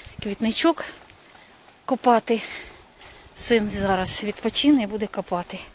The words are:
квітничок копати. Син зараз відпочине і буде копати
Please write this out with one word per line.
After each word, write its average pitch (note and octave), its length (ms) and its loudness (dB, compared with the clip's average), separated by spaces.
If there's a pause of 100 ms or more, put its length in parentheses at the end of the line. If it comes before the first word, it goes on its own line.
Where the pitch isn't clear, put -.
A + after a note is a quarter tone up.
(240)
квітничок A3+ 600 0 (1040)
копати. A#3 560 2 (960)
Син G#3+ 340 2
зараз F#3+ 540 0
відпочине A3+ 600 2
і G3+ 40 -2
буде G#3 200 -4
копати F3+ 520 -6 (160)